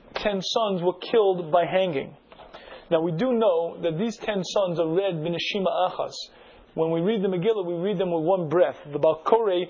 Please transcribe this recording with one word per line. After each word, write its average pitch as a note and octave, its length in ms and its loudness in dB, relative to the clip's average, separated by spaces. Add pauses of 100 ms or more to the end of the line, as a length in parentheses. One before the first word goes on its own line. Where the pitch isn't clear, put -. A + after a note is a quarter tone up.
(140)
ten G3+ 260 -2
sons G3 420 -2
were F3 120 2
killed F#3 560 2
by F3 160 4
hanging. E3+ 500 -2 (760)
Now E3 100 4
we E3+ 120 -2
do A#3 200 0
know F3 500 2
that D#3+ 160 0
these A3 180 -2
ten G3+ 280 -4
sons F3+ 340 -2
are E3 100 2
read F#3 260 0
b'neshima E3+ 760 -2
achas. - 220 -6 (640)
When E3 160 0
we E3 100 0
read G3+ 220 0
the G3+ 60 0
Megillah, F#3+ 360 0
we F3 100 -4
read F3+ 240 -2
them F#3 140 -2
with D#3+ 120 -2
one F3 240 0
breath. D3+ 280 2 (160)
The C#3+ 60 -4
Baal D#3 260 2
Koreh G3 460 2